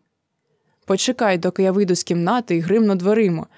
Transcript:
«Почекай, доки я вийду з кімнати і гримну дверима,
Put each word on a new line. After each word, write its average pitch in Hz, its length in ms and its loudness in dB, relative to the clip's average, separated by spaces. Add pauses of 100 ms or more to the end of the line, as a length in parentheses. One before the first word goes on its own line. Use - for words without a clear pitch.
(880)
«Почекай, 202 520 0
доки 185 240 -2
я 185 100 2
вийду 185 220 0
з - 80 -2
кімнати 180 540 -2
і 170 40 0
гримну 202 340 2
дверима, 185 520 0 (120)